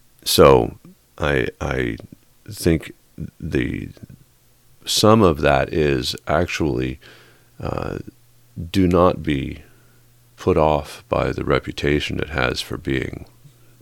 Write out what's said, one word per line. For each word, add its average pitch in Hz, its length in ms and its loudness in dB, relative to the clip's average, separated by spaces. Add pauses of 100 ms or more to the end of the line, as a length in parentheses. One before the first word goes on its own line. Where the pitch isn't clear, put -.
(240)
So 67 540 6 (380)
I, 69 320 -2 (120)
I 65 360 -4 (540)
think 85 420 0 (460)
the 76 500 -4 (960)
sum 110 380 4
of 80 180 4
that 69 320 2
is 69 440 0 (100)
actually, 69 720 -2 (600)
uh, 50 380 -6 (720)
do 95 160 2
not 87 360 4
be 71 400 -6 (720)
put 90 200 0
off 76 520 0
by 65 240 -2
the 65 120 -6
reputation 69 760 -2
it 67 80 -6
has 65 320 -4
for - 160 -10
being - 500 -6 (560)